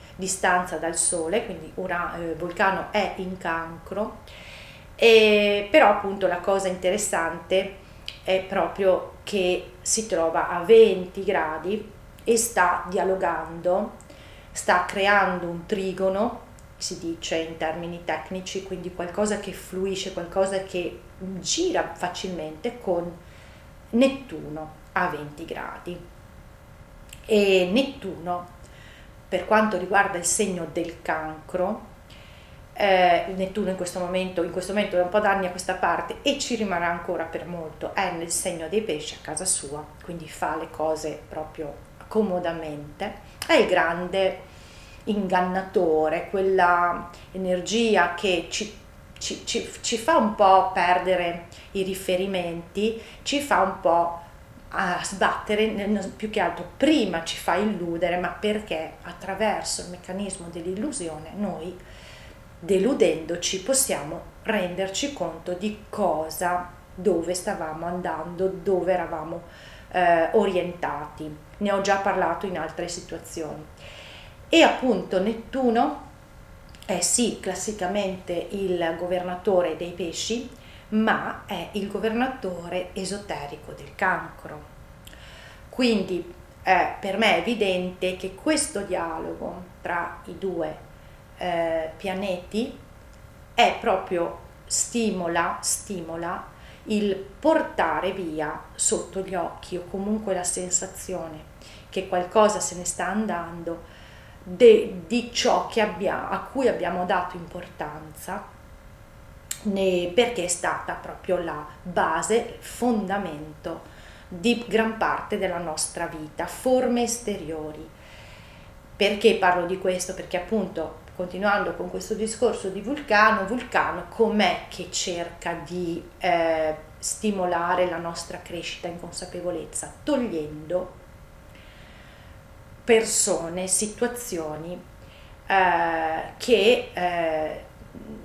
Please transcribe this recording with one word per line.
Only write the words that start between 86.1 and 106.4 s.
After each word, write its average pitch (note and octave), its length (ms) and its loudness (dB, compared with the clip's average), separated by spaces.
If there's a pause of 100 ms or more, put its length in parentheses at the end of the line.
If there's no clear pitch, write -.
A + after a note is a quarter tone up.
eh, F3 360 4
per G3 180 -4
me G#3 180 4
è E3+ 40 2
evidente F#3 760 0
che F#3+ 200 -10
questo - 460 0
dialogo E3 800 -6 (180)
tra E3+ 440 -4
i F3 120 -12
due, E3+ 500 -6 (500)
eh, E3 580 0
pianeti G3 800 -4 (760)
è - 260 4
proprio F#3+ 600 0 (260)
stimola, F3+ 960 0
stimola E3+ 960 -6 (280)
il G#3 300 2
portare F#3 960 2
via D#3 500 -6 (100)
sotto - 460 -2
gli F#3 160 -6
occhi F3 420 -6
o F3 60 -8
comunque G3+ 500 -2
la F3+ 100 -2
sensazione F3+ 1040 -4 (420)
che F#3 180 -4
qualcosa F#3 520 4
se - 160 -6
ne F3 100 -8
sta F3 220 -2
andando E3+ 760 -4 (600)
de-, F#3+ 640 8
di A#3+ 260 -2
ciò - 360 2
che - 140 0
abbia-, F3+ 480 0
a F#3+ 100 -2
cui B3+ 280 0